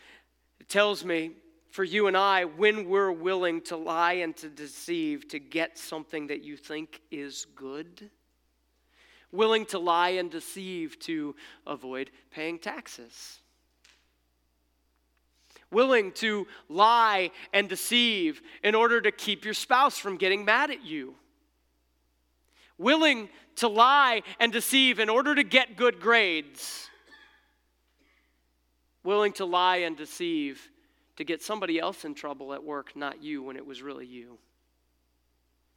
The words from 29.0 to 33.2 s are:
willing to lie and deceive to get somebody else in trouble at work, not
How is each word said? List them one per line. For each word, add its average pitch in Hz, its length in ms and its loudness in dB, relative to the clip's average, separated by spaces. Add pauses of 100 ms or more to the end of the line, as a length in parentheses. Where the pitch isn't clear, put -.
willing 202 280 2
to 196 120 -6
lie 180 320 2
and 170 200 -2
deceive 151 760 -6 (420)
to - 80 -12
get 156 180 -6
somebody 190 380 -4
else 175 260 -4
in 147 100 -10
trouble 139 380 -10
at 139 120 -12
work, 147 320 -10
not 143 260 -8